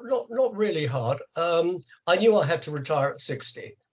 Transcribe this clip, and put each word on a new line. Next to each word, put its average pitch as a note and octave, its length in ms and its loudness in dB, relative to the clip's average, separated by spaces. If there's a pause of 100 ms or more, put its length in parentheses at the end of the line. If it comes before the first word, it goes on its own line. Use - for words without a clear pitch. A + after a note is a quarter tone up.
not, B3+ 240 -2
not A#3 260 0
really F3+ 300 0
hard. C3 320 -2 (180)
Um, E3+ 440 0 (280)
I F3 80 6
knew G#3+ 220 6
I D#3+ 80 4
had D#3+ 180 0
to D#3 80 -8
retire C#3 400 0
at - 80 -12
sixty. - 560 -6 (160)